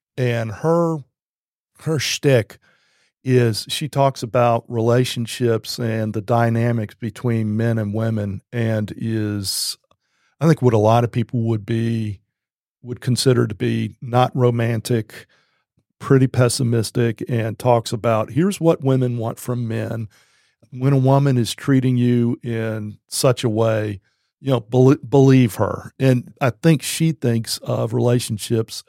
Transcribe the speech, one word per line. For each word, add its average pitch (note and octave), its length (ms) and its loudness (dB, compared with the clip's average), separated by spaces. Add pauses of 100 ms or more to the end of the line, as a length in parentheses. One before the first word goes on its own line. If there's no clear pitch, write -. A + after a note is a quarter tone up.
(200)
and A#2 320 -2
her, E3 460 0 (840)
her D#3 180 -4
shtick - 580 0 (680)
is B2 460 2
she - 180 -6
talks C3+ 360 0
about A#2+ 440 2
relationships A#2 1080 -2
and A2 380 -4
the A2 60 -6
dynamics A#2 720 0
between A2 600 -4
men A2+ 220 0
and G#2 160 -4
women, G#2+ 480 -4 (100)
and A2 460 -2
is, G#2 800 -6 (640)
I D3+ 60 2
think, D#3 160 2
what B2 100 4
a A2 60 4
lot A2+ 240 4
of A#2 80 -2
people A#2 320 -4
would A2 240 -4
be, A2+ 540 -4 (600)
would A#2+ 180 -12
consider A#2+ 460 2
to G#2+ 80 -4
be A2+ 480 -4
not B2 340 0
romantic, A#2 920 -2 (720)
pretty C3+ 280 4
pessimistic, A#2 1040 0
and A2+ 300 -4
talks A#2+ 340 0
about, A2+ 380 -2
"Here's F3 280 -2
what E3 240 2
women B2+ 360 0
want A2+ 200 -6
from B2 280 -6
men. A2+ 400 -6 (640)
When C3 220 0
a C#3 40 4
woman C3+ 400 4
is A2+ 160 -2
treating C3 420 0
you A#2+ 460 2
in A2 560 -8 (100)
such - 360 0
a B2 60 0
way, G#2+ 500 -2 (400)
you C3 120 -6
know, A#2 100 0
bel-, B2+ 340 4 (120)
believe C3 480 4
her." - 440 -4
And C3 420 0
I C3+ 100 0
think E3 300 2
she D#3+ 300 -2
thinks A#2 480 -4
of A#2 340 -4
relationships A#2 960 -2